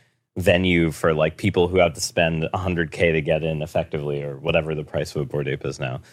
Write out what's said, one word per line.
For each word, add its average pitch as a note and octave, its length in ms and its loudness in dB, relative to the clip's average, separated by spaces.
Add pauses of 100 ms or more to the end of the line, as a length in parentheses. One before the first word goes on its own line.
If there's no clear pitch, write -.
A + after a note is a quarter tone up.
(360)
venue F2 560 4
for, E2 220 0
like, D#2 240 0
people F#2 300 2
who F#2 100 0
have E2+ 160 4
to - 80 -10
spend E2 520 0
a G2 40 -2
hundred F2 340 -2
K E2+ 200 2
to D#2+ 100 2
get D#2 220 0
in D#2+ 180 -4
effectively, D2 640 -4
or C#2+ 140 -8
whatever D#2+ 360 -2
the D2+ 100 -6
price D2+ 320 -6
of D#2 60 -2
a C#2+ 40 -4
Bored C#2 220 -4
Ape C#2 180 -4
is C#2 140 -6
now? C2 220 -8 (120)